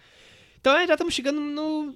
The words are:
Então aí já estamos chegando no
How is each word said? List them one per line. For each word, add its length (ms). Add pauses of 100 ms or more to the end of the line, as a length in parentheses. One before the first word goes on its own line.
(600)
Então 140
aí 120
já 100
estamos 180
chegando 260
no 560